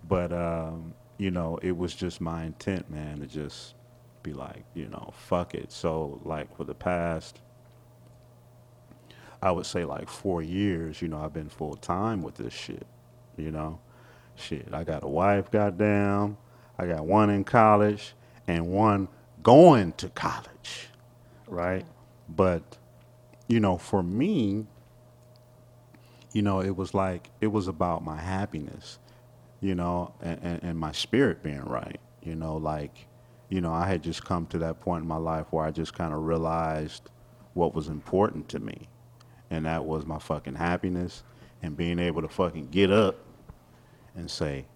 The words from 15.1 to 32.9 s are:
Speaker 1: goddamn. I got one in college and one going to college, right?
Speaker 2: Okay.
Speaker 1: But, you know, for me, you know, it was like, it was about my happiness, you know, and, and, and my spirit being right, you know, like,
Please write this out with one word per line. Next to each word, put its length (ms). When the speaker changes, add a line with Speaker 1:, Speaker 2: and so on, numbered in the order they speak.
Speaker 1:
goddamn. 880
I 100
got 180
one 240
in 140
college 680
and 240
one 360
going 500
to 160
college, 800
right? 340
Speaker 2:
Okay. 40
Speaker 1:
But, 480
you 120
know, 180
for 240
me, 640
you 100
know, 200
it 140
was 180
like, 360
it 60
was 200
about 360
my 140
happiness, 800
you 160
know, 460
and, 200
and, 220
and 160
my 140
spirit 500
being 220
right, 340
you 120
know, 220
like, 500